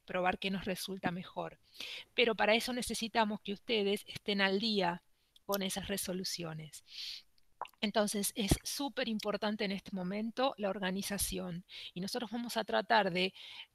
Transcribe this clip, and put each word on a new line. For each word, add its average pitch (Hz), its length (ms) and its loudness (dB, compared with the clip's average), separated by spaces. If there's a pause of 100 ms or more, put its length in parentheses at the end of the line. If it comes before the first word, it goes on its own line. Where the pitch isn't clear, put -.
probar 185 340 2
qué 190 120 -2
nos 190 140 -2
resulta 185 460 -2
mejor. 175 480 -8 (540)
Pero 226 220 4
para 208 200 6
eso 233 180 0
necesitamos 220 680 0
que 202 120 -6
ustedes 202 540 0
estén - 340 0
al 196 180 6
día 196 440 2 (420)
con 202 160 0
esas 190 260 -2
resoluciones. 170 960 -6 (1000)
Entonces, 208 540 2
es 202 280 2
súper 262 440 -2
importante 214 560 -2
en 196 80 0
este 196 220 -6
momento 214 640 0
la 208 120 0
organización, 190 920 -2 (300)
y 175 80 -6
nosotros 226 300 -4
vamos 240 260 -4
a 220 60 2
tratar 214 480 4
de 180 220 2 (420)